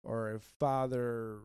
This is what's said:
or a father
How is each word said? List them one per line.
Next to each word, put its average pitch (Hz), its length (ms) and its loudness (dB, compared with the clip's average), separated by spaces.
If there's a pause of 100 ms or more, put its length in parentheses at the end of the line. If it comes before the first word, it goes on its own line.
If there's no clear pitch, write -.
or 113 280 -2
a 110 80 -4
father 123 1040 0